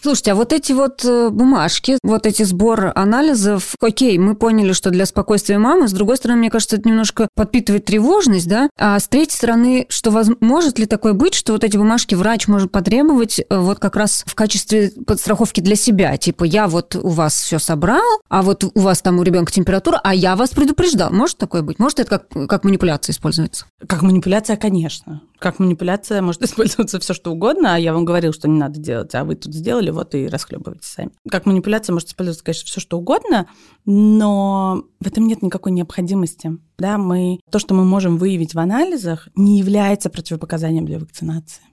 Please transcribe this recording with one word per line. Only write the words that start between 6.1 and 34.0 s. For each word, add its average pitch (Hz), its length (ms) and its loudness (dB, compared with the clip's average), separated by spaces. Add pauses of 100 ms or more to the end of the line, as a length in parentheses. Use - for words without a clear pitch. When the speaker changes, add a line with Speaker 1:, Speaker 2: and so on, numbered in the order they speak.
Speaker 1:
стороны, 240 220 2
мне 226 100 2
кажется, 226 260 -2
это 208 100 0
немножко 220 480 2
подпитывает 208 520 0
тревожность, 214 600 2
да? 233 300 2
А 202 240 2
с - 80 -4
третьей 294 300 0
стороны, 240 500 2
что - 220 -2
воз-, 220 320 4
может 277 360 2
ли 220 60 2
такое 208 300 0
быть, 302 180 2
что - 220 -2
вот 214 100 0
эти 208 140 0
бумажки 220 380 2
врач 208 320 0
может 196 220 2
потребовать, 233 680 2 (100)
э, 196 100 0
вот 185 200 0
как - 180 -2
раз 208 300 -2
в - 80 -10
качестве 208 560 0 (160)
подстраховки 214 560 0
для 190 120 4
себя? 190 440 2
Типа, - 260 -2
«я 196 240 2
вот 175 280 -2
у 180 120 -2
вас 160 320 0
все - 180 -4
собрал, 175 460 0 (240)
а 190 140 0
вот 190 220 0
у 190 160 -2
вас 190 200 2
там 180 180 2
у 175 40 2
ребенка 175 300 0
температура, 190 520 0
а 196 100 2
я 185 220 2
вас 247 140 0
предупреждал». 294 640 0
Может 254 260 0
такое - 240 -4
быть? 151 160 -8
Может 269 220 0
это 220 100 -2
как, - 180 -4 (180)
как - 180 -2
манипуляция 180 500 0
используется? - 500 -4 (240)
Speaker 2:
Как 160 140 -2
манипуляция, 190 560 2
конечно. 165 640 -4 (160)
Как - 200 -6
манипуляция 185 600 -2
может 175 220 -4
<laughs> - 0 -
использоваться 220 580 -2
все, - 140 -6
что 170 180 -8
угодно, 220 420 0
а 170 40 2
я 165 160 0
вам 170 100 0
говорил, 165 300 0
что - 140 -4
не 156 100 4
надо 147 200 -4
делать, 123 360 -8
а 127 100 -4
вы 156 120 -6
тут - 180 -14
сделали, 170 400 -2
вот - 220 -8
и 135 100 -4
расхлебывайтесь - 640 -12
сами. - 220 -12 (200)
Как 185 160 -4
манипуляция 202 460 0
может 170 160 -4
использоваться, 175 340 -8
конечно, - 240 -8
все, - 140 -10
что - 180 -8
угодно, 240 480 -2 (380)
но 202 1000 2 (180)